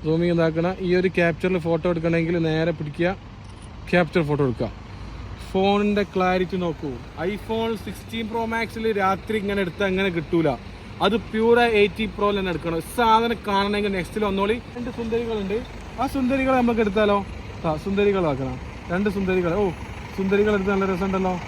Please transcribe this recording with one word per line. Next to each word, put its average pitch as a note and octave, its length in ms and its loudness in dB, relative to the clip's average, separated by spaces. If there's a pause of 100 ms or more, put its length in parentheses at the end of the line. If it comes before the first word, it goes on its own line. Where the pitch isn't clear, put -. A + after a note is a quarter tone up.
സൂമിംഗ് E3+ 320 2
ഇതാക്കണം. E3 360 2 (120)
ഈ F3 40 0 (100)
ഒരു F#3 80 2 (100)
ക്യാപ്ചറിൽ F3 480 2
ഫോട്ടോ E3 260 0
എടുക്കണമെങ്കിൽ E3 440 0 (120)
നേരെ D#3+ 320 0
പിടിക്കുക, D#3+ 300 0 (800)
ക്യാപ്ചർ F3 380 4
ഫോട്ടോ D3 180 2
എടുക്കുക. A#2 220 -2 (800)
ഫോണിൻ്റെ G3+ 520 2 (120)
ക്ലാരിറ്റി F#3 480 0
നോക്കൂ. D#3+ 280 -4 (420)
iPhone A3+ 400 -4 (120)
സിക്സ്റ്റീൻ A3+ 460 -8
പ്രോ A3+ 120 -2 (100)
മാക്സിൽ A3+ 320 -4 (180)
രാത്രി F#3+ 400 0
ഇങ്ങനെ G3+ 220 -2
എടുത്താൽ F#3 280 -2
അങ്ങനെ G3 240 2
കിട്ടൂല. D#3+ 320 2 (560)
അത് G3+ 120 4 (120)
പ്യൂർ A3+ 300 4 (220)
എയ്റ്റീൻ G#3 360 2
പ്രോയിൽ G3+ 220 2
തന്നെ F#3+ 160 -2
എടുക്കണം. E3 260 -2 (160)
സാധനം A3+ 500 4
കാണണമെങ്കിൽ G3+ 500 2
നെക്സ്റ്റിൽ G#3 320 -2
വന്നോളി. G3 280 2 (200)
രണ്ട് B3 220 -6
സുന്ദരികളുണ്ട്, A3+ 600 -2 (420)
ആ B3 60 2 (100)
സുന്ദരികളെ C4 460 2
നമുക്ക് A#3 240 4
എടുത്താലോ? G3+ 320 4 (500)
ആ D#3 40 0 (120)
സുന്ദരികളാക്കണം, F3 720 2 (340)
രണ്ട് G3 240 2
സുന്ദരികൾ. F#3 460 2
ഓ - 20 2 (540)
സുന്ദരികൾ G3+ 380 4
എടുത്ത് G3 180 0
നല്ല F#3+ 180 2
രസമുണ്ടല്ലോ. F#3+ 420 0 (140)